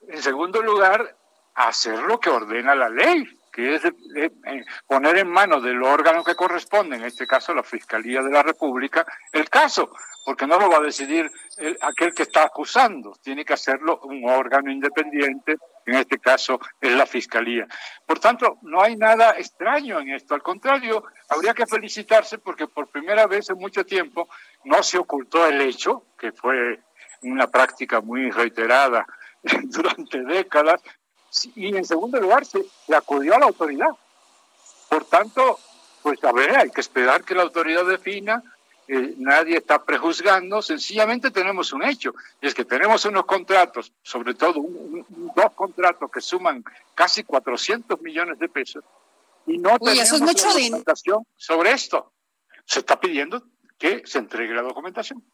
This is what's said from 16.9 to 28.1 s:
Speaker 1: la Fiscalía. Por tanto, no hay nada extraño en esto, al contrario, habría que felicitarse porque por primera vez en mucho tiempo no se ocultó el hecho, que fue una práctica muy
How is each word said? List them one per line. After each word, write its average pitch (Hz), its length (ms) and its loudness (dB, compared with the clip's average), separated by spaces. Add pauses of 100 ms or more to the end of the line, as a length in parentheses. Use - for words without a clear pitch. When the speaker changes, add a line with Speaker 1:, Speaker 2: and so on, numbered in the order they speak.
Speaker 1:
la 131 140 4
Fiscalía. 117 600 -4 (380)
Por - 140 -2
tanto, 240 420 2
no 170 200 0
hay 226 140 4
nada 220 360 6
extraño 226 680 -4
en 135 120 -8
esto, - 240 -6
al - 80 -8
contrario, 254 600 -2 (260)
habría 190 260 0
que 240 100 0
felicitarse 214 720 0
porque - 300 -8
por 143 220 -10
primera 196 360 2
vez 202 240 -2
en 190 80 -6
mucho 190 260 -6
tiempo 170 460 -4 (340)
no 143 200 2
se 180 160 -2
ocultó 160 480 0
el 143 140 2
hecho, 156 440 -2 (120)
que 117 140 -8
fue 120 480 -2 (440)
una 127 240 0
práctica 127 520 0
muy 120 300 -4